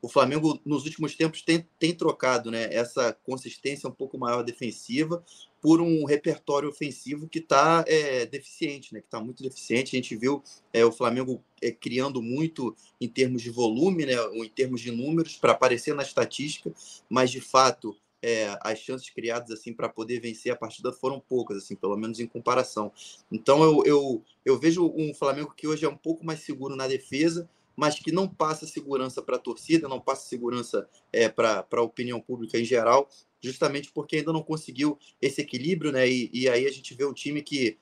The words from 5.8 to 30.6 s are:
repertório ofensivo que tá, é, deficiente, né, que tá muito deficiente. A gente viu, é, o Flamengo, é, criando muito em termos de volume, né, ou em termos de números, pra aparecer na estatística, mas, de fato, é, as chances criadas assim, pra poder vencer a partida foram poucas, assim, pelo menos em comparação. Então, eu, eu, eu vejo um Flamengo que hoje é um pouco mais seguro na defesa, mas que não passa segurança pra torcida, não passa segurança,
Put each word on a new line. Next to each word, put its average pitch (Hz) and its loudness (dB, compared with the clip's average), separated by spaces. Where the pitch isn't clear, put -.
repertório 147 0
ofensivo 147 -8
que 160 -6
tá, 160 4
é, 143 2
deficiente, 139 -8
né, 104 -12
que - -20
tá 120 -8
muito 123 -12
deficiente. 131 -4
A 127 0
gente 123 -8
viu, 127 -2
é, 113 6
o 117 8
Flamengo, 123 -2
é, 120 0
criando 127 -4
muito 127 -4
em 123 -6
termos 123 0
de 120 -10
volume, 131 2
né, 127 2
ou 113 -4
em 110 -12
termos 127 -2
de 120 -8
números, 151 -2
pra 123 6
aparecer 123 4
na 143 -2
estatística, 139 -4
mas, 127 4
de 127 -8
fato, 123 4
é, 110 0
as 110 -4
chances 131 -10
criadas 117 -6
assim, 110 -12
pra 117 -6
poder 117 -6
vencer 117 -6
a 117 0
partida 117 -8
foram 131 -4
poucas, 120 -4
assim, 98 -12
pelo 101 -2
menos 110 -6
em 120 -6
comparação. 117 -2
Então, 139 6
eu, 156 6
eu, 139 2
eu 131 4
vejo 165 2
um 151 -2
Flamengo 147 -2
que - -8
hoje 151 -2
é 147 2
um 135 -10
pouco 165 -6
mais 160 -6
seguro 135 -8
na 131 -4
defesa, 156 -2
mas 147 2
que 160 -4
não 185 2
passa 156 -2
segurança 135 -4
pra 123 -4
torcida, 151 0
não 131 -6
passa - -4
segurança, 120 -4